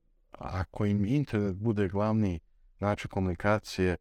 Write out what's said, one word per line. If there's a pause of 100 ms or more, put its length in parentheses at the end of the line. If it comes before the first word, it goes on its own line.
(320)
ako
im
internet
bude
glavni (400)
način
komunikacije